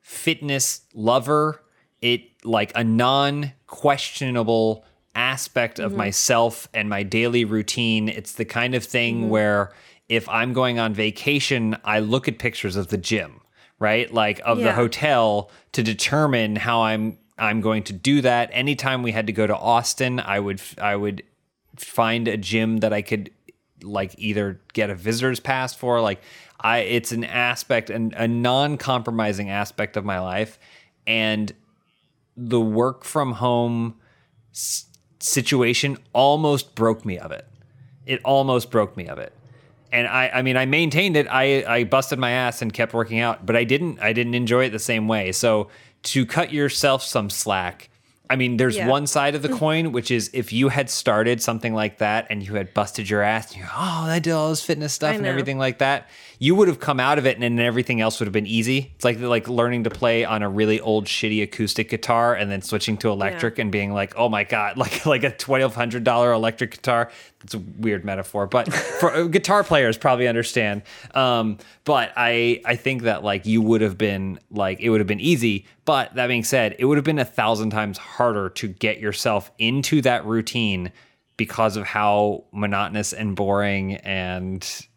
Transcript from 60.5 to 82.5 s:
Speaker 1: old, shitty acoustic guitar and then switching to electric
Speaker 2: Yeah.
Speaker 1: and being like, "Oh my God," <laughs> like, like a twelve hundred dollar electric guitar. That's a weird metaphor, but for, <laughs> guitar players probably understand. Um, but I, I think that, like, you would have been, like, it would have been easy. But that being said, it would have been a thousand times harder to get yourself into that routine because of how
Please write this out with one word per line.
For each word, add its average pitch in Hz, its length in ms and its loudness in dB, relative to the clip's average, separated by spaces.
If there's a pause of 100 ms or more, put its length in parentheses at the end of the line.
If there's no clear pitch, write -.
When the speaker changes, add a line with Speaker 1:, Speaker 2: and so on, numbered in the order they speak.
Speaker 1:
old, 107 260 0
shitty 107 360 -2
acoustic 107 460 -2
guitar 117 460 0
and 101 160 -4
then 98 120 -4
switching 107 360 -2
to 113 120 -2
electric 101 460 -2
Speaker 2:
Yeah. 127 60 -4
Speaker 1:
and 101 100 -2
being 101 200 -2
like, 98 240 -4
"Oh 117 120 2
my 104 160 0
God," 104 320 -2
<laughs> 127 80 0
like, - 220 -4
like 135 180 2
a 131 60 2
twelve 131 440 0
hundred 120 300 -2
dollar 120 280 4
electric 113 400 0
guitar. 120 380 0 (300)
That's - 140 -14
a 110 40 -6
weird 101 460 -4
metaphor, 98 420 -4
but 123 260 0
for, 170 560 0
<laughs> 165 80 0
guitar 196 280 4
players 127 320 4
probably 127 320 2
understand. 113 540 0 (320)
Um, 117 440 2 (260)
but 127 320 2
I, 120 480 2
I 120 120 0
think 127 260 -4
that, 104 200 0
like, 98 240 -2
you 110 160 4
would 110 200 4
have 98 140 0
been, 95 440 -2 (100)
like, 95 300 -2
it 117 100 0
would 110 100 4
have 98 60 0
been 104 140 -2
easy. 117 460 0 (180)
But 135 320 0
that 123 100 0
being 120 160 0
said, 113 380 0
it 127 60 2
would 143 120 4
have 139 60 0
been 151 160 0
a 123 40 0
thousand 110 460 0
times 104 280 -4
harder 104 500 -2
to - 200 -8
get 107 300 -2
yourself 104 600 -2
into 131 440 0
that 120 240 2
routine 107 640 -2 (460)
because 110 400 0
of 101 100 -4
how 104 640 2